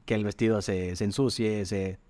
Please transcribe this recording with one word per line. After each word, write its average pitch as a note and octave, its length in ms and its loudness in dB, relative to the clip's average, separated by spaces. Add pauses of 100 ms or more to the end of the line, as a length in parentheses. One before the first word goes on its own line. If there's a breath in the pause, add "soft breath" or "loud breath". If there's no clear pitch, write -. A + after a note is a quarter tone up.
que A2+ 120 0
el G#2+ 80 0
vestido G#2+ 380 2
se, F#2 340 -2
se G#2+ 80 -2
ensucie, G#2+ 600 0
se F#2+ 460 -4